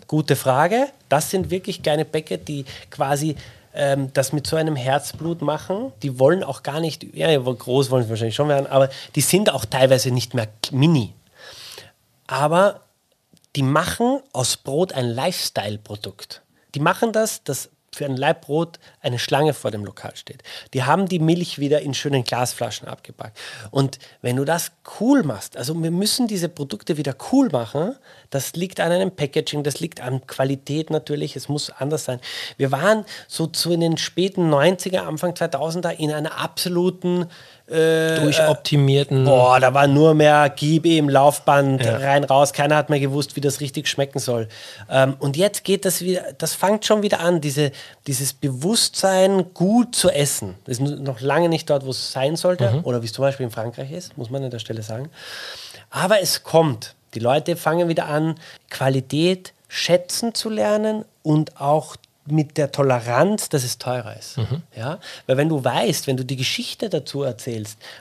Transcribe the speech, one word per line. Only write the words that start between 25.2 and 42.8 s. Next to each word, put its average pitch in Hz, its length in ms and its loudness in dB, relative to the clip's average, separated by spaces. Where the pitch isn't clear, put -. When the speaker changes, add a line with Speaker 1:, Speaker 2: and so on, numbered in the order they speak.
Speaker 1:
machst, 113 320 -6
also 131 260 -6
wir 165 80 -2
müssen 202 380 0
diese 175 200 -4
Produkte 151 500 -6
wieder 139 180 -4
cool 262 180 4
machen, 147 460 -2
das 135 240 -4
liegt 180 240 -6
an 170 140 2
einem 185 180 0
Packaging, 147 540 -4
das - 160 -4
liegt - 200 -8
an 127 280 -6
Qualität 139 640 -4
natürlich, 151 440 -4
es 135 140 -12
muss 143 220 -4
anders 143 340 -6
sein. 123 160 -6
Wir 135 140 0
waren 202 340 2
so 165 220 -4
zu 165 240 -2
in 170 80 2
den 165 180 2
späten 185 520 -2
neunziger, 180 580 2
Anfang 165 260 -4
zweitausender 165 640 -4
in 151 140 -2
einer 151 260 -6
absoluten 180 880 -2
äh, 160 500 2
Speaker 2:
Durchoptimierten 143 1040 4
Speaker 1:
boah, 127 360 8
da 127 140 6
war 143 120 6
nur 151 280 8
mehr, 147 400 6
gib 151 320 2
ihm 160 220 4
Laufband, 139 760 4
Speaker 2:
Ja. 113 140 2
Speaker 1:
rein, 139 260 2
raus. 139 280 4
Keiner 147 240 2
hat 147 140 0